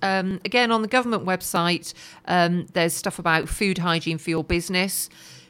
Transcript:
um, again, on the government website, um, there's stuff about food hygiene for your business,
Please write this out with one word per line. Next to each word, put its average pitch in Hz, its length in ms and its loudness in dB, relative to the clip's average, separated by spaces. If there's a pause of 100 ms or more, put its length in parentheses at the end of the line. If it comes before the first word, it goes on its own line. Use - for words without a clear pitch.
um, 190 420 0
again, 240 260 2
on 226 120 4
the 214 40 -2
government 233 380 0
website, 175 680 0 (320)
um, 175 480 2
there's 170 200 2
stuff - 240 -6
about 160 320 0
food 190 300 0
hygiene 165 400 0
for - 100 -6
your 160 140 0
business, 180 680 -2 (400)